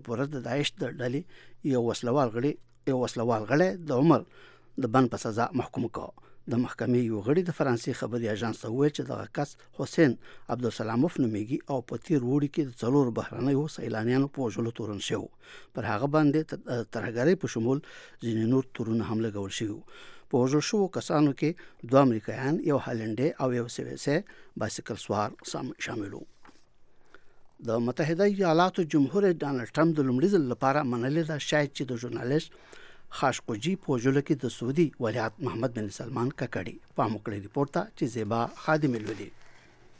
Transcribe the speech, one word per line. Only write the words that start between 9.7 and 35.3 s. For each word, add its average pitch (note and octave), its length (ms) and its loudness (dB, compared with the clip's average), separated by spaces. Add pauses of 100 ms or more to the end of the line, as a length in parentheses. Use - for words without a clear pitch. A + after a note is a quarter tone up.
حسین C#3+ 400 4 (380)
عبدالسلاموف A#2+ 600 0 (100)
نومیږي A2 360 -2 (120)
او C#3 60 0 (140)
په B2 160 -8
تیر D#3 120 2
اوړي C3+ 360 0
کې D#3+ 120 2
د B2+ 40 -12 (100)
څلورو B2 380 4
بهرنیو C3+ 440 0 (120)
سیلانیانو A#2 580 0
په C3+ 140 -2
وژلو A2+ 320 -2
تورن G#2 260 -6
شوی G#2 140 -2
و. - 100 -10 (480)
پر A#2 140 -4
هغه A2+ 240 0
باندې D3+ 240 6 (100)
ت-، A#2 460 -6
ترهګرۍ A#2+ 400 2 (100)
په - 80 -6
شمول A#2+ 260 0 (460)
ځینې A2+ 300 2
نور C3 120 2 (120)
تورونه A2+ 320 0
هم A2 160 0
لګول G2+ 320 -6
شوي G#2+ 120 -4
وو. - 160 -12 (460)
په B2 100 4
وژل C#3+ 280 2
شوو G3 280 2
کسانو D3 400 4
کې - 540 -6
دوه C#3 160 10
امریکایان، A#2 500 -2 (120)
یو C3+ 180 0
هالنډی A2+ 400 -2 (100)
او C3+ 100 0 (120)
یو A#2+ 40 -4 (120)
سویسي C3+ 420 -2 (460)
بایسکل - 420 -6
سوار G#2 340 0 (120)
سم-، C3+ 200 -6 (140)
شامل G2+ 320 -8
وو. - 40 -14 (1500)
د A#2 180 2
متحده E3 460 2
ایالاتو F3+ 600 2
جمهور F#3+ 320 4
رئیس E3 180 0
ډانلډ B2 280 -4
ټرمپ D#3+ 220 4
د C3+ 140 2
لومړي E3 240 4
ځل C3+ 180 2
لپاره C3+ 380 2
منلې C3+ 320 0 (100)
ده C#3+ 160 -6
شاید D3 280 4
چې D3+ 100 -4
د A#2+ 180 -6
ژورنالیست A#2+ 560 -2 (560)
خاشقجي B2+ 540 0 (100)
په D3 120 0
وژلو C3+ 340 4
کې D#3 160 2
د A#2+ 100 -2
سعودي C3+ 300 0 (200)
ولیعهد A2 440 -2